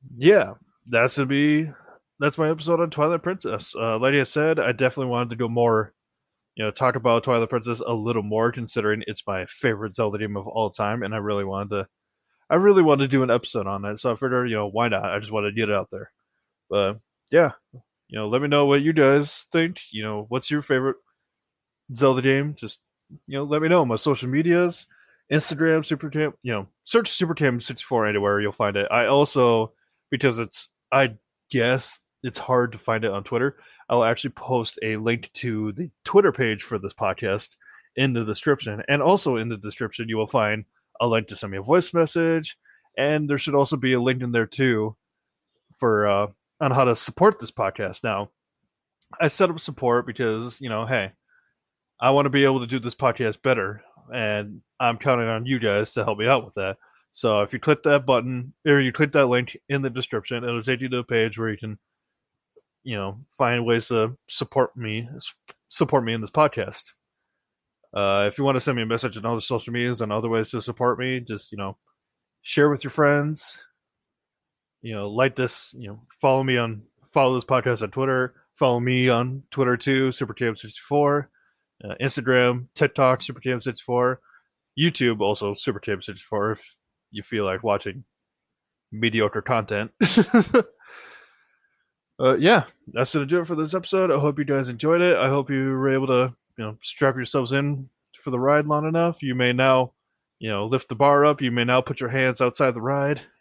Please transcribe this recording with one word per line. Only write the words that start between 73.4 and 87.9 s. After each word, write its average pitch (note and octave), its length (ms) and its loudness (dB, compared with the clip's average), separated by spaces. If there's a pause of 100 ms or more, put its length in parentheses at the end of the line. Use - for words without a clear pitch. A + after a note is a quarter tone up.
you A#2 140 -10
know, G2+ 160 -6
like B2 260 0
this, - 400 -6
you A#2+ 120 -14
know, G#2+ 120 -16 (220)
follow C3+ 200 4
me C3 140 0
on, A2+ 260 -4 (300)
follow C3 220 4
this B2 100 -2
podcast B2 380 0
on G#2 80 -6
Twitter, C3 440 -2 (200)
follow B2 260 2
me B2+ 300 2
on B2+ 400 0
Twitter B2 260 0
too, C3 340 0
Super A#2 220 -8
T B2 140 -4
M A2 100 -4
sixty-four, C#3+ 720 -2 (560)
uh, G2+ 160 -10
Instagram, B2 720 0
TikTok, C3 460 2
Super - 200 -12
T C3 100 -4
M B2 100 -4
sixty-four, B2 640 -2 (560)
YouTube, B2+ 420 2
also G2+ 320 0
Super G2+ 280 -6
T G#2+ 120 -6
M F#2+ 80 -4
sixty-four, G#2 520 -6
if - 220 -12 (360)
you G2+ 120 -14
feel G#2+ 220 -4
like F#2+ 180 -2
watching G#2 420 -4 (840)